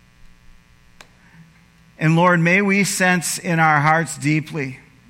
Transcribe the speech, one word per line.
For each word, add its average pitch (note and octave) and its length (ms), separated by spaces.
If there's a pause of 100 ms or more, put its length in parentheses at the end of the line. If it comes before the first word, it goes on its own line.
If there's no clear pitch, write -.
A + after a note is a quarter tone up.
(2000)
And D#3+ 160
Lord, F3 240
may F3 220
we G3 220
sense F3+ 560
in E3+ 200
our D#3 220
hearts D#3 360
deeply D3 640 (300)